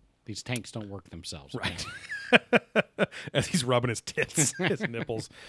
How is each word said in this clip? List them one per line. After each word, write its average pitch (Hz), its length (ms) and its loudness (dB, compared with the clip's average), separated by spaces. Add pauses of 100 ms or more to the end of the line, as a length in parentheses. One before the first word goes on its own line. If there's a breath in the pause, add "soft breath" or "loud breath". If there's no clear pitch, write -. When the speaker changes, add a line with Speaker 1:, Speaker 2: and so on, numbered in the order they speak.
(260)
Speaker 1:
These 107 180 -8
tanks 120 260 -6
don't 107 180 -8
work 98 220 -12
themselves. 80 460 -12
Speaker 2:
Right. 87 280 -6 (460)
<laughs> - 1040 2
As 139 140 2
he's 147 160 2
rubbing 123 240 4
his 113 120 -2
tits, - 560 2
<laughs> - 20 -8
his 180 240 2
nipples. 117 460 -4 (200 loud breath)